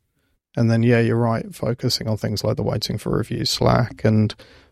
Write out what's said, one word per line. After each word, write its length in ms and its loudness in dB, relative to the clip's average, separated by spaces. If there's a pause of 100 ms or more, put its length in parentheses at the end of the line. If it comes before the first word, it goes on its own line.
(580)
And 140 2
then, 100 2
yeah, 200 4
you're 160 2
right, 360 -2
focusing 540 -4
on 100 -2
things 260 -4
like 140 0
the 60 -2
Waiting 340 -4
for 180 -4
Review 300 -4
Slack 580 0
and, 300 2 (380)